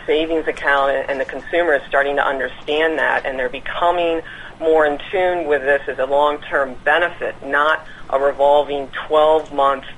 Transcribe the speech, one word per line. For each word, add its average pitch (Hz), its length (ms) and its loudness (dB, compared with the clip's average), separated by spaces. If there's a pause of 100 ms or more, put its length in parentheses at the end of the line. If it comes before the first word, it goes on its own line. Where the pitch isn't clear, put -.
savings 160 400 0
account, 139 500 2
and, 135 140 -4
and 135 100 -2
the 127 40 -2
consumer 160 500 0
is 131 140 0
starting 143 280 0
to 139 100 2
understand 147 720 -2
that, 123 260 0
and 131 140 -4
they're 127 100 -2
becoming 170 720 -2 (400)
more 160 260 4
in 143 140 -2 (100)
tune 180 380 0
with 147 140 2
this 139 260 2
as 131 100 -6
a 131 80 0
long-term 143 800 0
benefit, 165 500 0 (100)
not 147 400 0 (260)
a 135 100 0
revolving 139 680 2 (200)
twelve-month 151 760 2 (140)